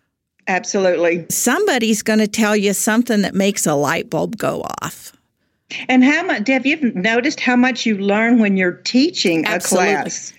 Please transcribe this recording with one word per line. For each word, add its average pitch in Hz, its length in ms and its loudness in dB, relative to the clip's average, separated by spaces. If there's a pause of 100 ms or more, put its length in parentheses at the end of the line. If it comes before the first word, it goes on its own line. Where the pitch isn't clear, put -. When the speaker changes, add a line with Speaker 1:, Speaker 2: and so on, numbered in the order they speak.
(460)
Speaker 1:
Absolutely. 180 840 0
Speaker 2:
Somebody's 247 720 0
gonna 214 240 2
tell 214 280 0
you 196 200 2
something 220 480 0
that - 120 -4
makes 196 320 0
a 156 80 2
light 143 360 -2
bulb 170 260 -4
go - 300 -4 (160)
off. - 300 -14 (760)
Speaker 1:
And 254 160 6
how 302 180 2
much, 269 260 -4
have 262 180 0
you 285 280 0
noticed 233 460 -2
how 247 160 0
much 247 300 2
you 214 100 0
learn 214 420 2
when 202 180 2
you're 180 160 0 (120)
teaching 220 600 0
a 214 60 0
Speaker 2:
Absolutely. 180 400 0
Speaker 1:
class? - 460 -6